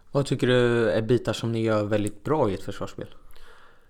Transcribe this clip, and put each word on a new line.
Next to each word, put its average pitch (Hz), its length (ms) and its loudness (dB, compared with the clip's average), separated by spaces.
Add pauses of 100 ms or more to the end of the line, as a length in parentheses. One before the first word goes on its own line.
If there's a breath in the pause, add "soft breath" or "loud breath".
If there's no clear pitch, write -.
(120 soft breath)
Vad 143 140 2
tycker 135 220 0
du 120 420 4
är 110 120 2
bitar 113 320 2
som 117 180 -4
ni 113 120 0
gör 110 200 2
väldigt 104 400 -2
bra 135 260 0
i 95 40 -2
ett 92 100 -6
försvarsspel? - 440 -10 (840 soft breath)